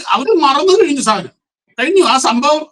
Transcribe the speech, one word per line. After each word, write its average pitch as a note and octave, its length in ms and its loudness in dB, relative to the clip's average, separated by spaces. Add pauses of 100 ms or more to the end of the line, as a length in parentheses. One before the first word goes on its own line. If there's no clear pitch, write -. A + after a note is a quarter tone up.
അവര് B3 220 -2
മറന്നു F4 540 2
കഴിഞ്ഞു C#4+ 160 -2
സാധനം. G#3 280 -2 (520)
കഴിഞ്ഞു, F4 220 2
ആ C4 160 2
സംഭവം, C4+ 540 0